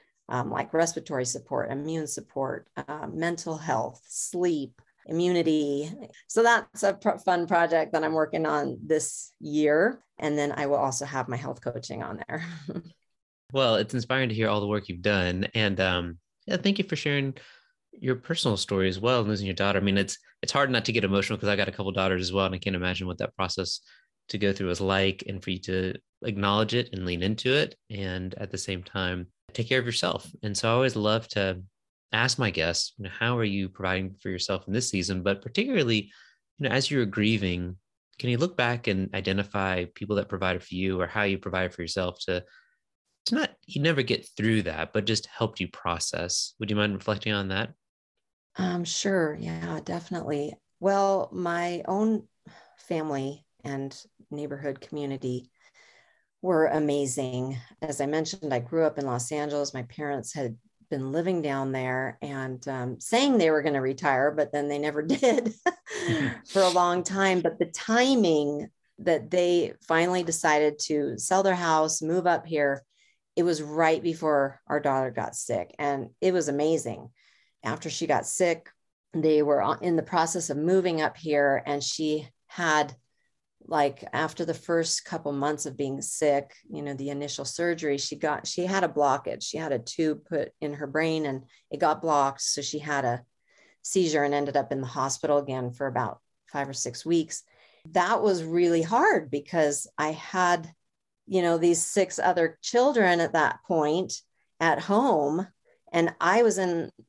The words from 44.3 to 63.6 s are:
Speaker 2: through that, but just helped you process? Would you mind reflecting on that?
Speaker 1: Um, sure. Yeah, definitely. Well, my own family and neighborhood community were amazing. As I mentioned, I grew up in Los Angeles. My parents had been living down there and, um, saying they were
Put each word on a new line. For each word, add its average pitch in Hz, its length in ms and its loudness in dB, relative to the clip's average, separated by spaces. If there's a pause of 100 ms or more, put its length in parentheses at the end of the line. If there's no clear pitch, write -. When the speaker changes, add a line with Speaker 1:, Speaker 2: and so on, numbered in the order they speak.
Speaker 2:
through 110 260 2
that, 80 300 -4
but 104 120 0
just 107 200 -2
helped - 340 -4
you 90 80 -4
process? - 920 -4
Would 107 100 -4
you 107 60 -2
mind 104 180 2
reflecting 104 400 -2
on 98 160 -2
that? 98 240 -4 (840)
Speaker 1:
Um, 175 280 -2
sure. 165 540 0
Yeah, 165 440 -6
definitely. 165 720 -6 (260)
Well, 196 540 2
my 175 540 -4
own 214 400 0 (500)
family 147 680 -4 (200)
and 139 300 -6 (360)
neighborhood 143 480 -6
community 135 720 -6 (920)
were 160 260 4
amazing. 135 880 0 (240)
As 151 180 -4
I 139 60 -2
mentioned, 156 480 -2
I 123 60 2
grew 160 260 0
up 151 120 0
in 139 80 -4
Los 123 260 -4
Angeles. 147 420 -4
My 127 100 -6
parents 143 500 -8
had 123 220 -6 (340)
been 135 220 -4
living 170 300 0
down 135 300 -2
there 131 500 -4
and, 131 460 -8
um, 127 320 -6
saying 254 380 4
they 165 120 6
were 151 140 4